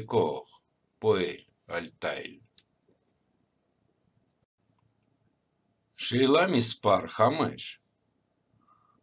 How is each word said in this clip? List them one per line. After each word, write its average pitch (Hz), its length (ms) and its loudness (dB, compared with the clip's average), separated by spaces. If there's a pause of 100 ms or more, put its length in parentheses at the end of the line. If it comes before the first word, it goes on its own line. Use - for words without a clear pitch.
כוח 85 540 -2 (380)
פועל 98 380 0 (320)
על 85 300 -8
תיל? 71 400 -8 (3500)
שאלה 135 500 2
מספר 113 640 0
חמש. 127 720 -2 (1200)